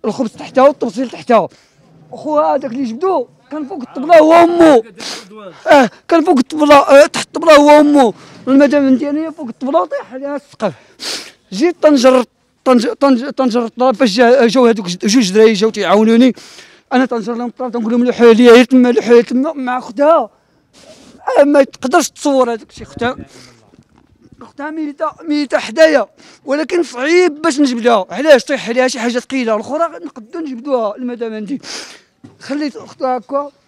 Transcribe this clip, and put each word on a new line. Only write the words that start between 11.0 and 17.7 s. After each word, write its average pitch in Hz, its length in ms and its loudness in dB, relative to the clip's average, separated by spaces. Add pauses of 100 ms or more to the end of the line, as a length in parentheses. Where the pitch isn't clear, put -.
جيت 302 300 -2
تنجر، 262 420 2 (400)
تنج-، 247 240 2 (120)
تنج-، 269 300 0
تنجر 240 340 -4
الطراب. 247 300 -2
فاش 196 220 -2
جا، 240 300 4
جاو 240 200 2
هذوك 220 200 0
ج-، 175 200 -8
جوج 202 260 0
دراري 220 200 4
جاو 214 180 -2
تيعاونوني، 220 640 2 (580)
انا 254 140 0
تنجر 233 280 -8
لهم 240 140 -10
الطراب 254 240 -12